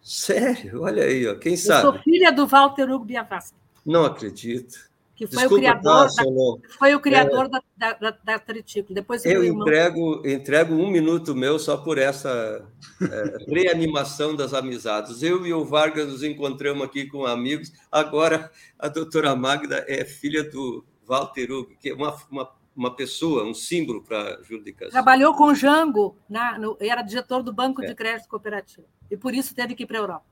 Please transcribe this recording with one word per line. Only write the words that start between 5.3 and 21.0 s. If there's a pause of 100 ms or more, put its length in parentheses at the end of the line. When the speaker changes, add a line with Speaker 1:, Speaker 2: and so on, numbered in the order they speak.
Speaker 1:
Desculpa,
Speaker 2:
o
criador
Speaker 1:
tá,
Speaker 2:
da,
Speaker 1:
Solon. (200)
Speaker 2:
foi
o
criador
Speaker 1:
É.
Speaker 2:
da, (140)
da,
da,
da
Tritícula.
Depois
o
Speaker 1:
Eu
Speaker 2:
meu
irmão
Speaker 1:
entrego,
entrego
um
minuto
meu
só
por
essa, (320)
é,
<laughs>
reanimação
das
amizades.
Eu
e
o
Vargas
nos
encontramos
aqui
com
amigos. (200)
Agora, (260)
a
doutora
Magda
é
filha
do (220)